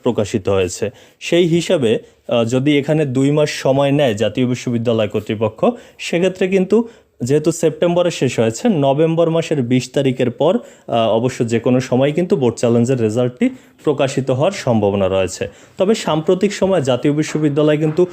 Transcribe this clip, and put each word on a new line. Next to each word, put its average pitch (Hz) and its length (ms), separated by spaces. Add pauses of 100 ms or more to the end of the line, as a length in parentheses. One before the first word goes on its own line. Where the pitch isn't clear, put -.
প্রকাশিত 107 460
হয়েছে। 95 360 (340)
সেই 175 280
হিসাবে, 160 500
আহ, - 480
যদি 131 340
এখানে 156 260
দুই 135 260
মাস 151 180
সময় 139 420
নেয় 139 240
জাতীয় 110 300
বিশ্ববিদ্যালয় 117 640
কর্তৃপক্ষ, 110 520 (380)
সেক্ষেত্রে 185 500
কিন্তু 190 300 (500)
যেহেতু 151 240
সেপ্টেম্বরে 175 600
শেষ 139 280
হয়েছে, 113 300
নভেম্বর 160 600
মাসের 165 320
বিশ 127 240 (100)
তারিখের 127 360
পর, 151 260
আহ, 113 600
অবশ্য 123 300
যে 113 120
কোনো 127 200
সময় 131 320
কিন্তু 170 240
বোর্ড 123 200
চ্যালেঞ্জের 120 460
রেজাল্টটি 123 440 (380)
প্রকাশিত 135 480
হওয়ার 147 200
সম্ভাবনা 101 560
রয়েছে। 95 360 (340)
তবে 196 180
সাম্প্রতিক 175 580
সময়ে 185 360
জাতীয় 127 240
বিশ্ববিদ্যালয় 151 680
কিন্তু 160 300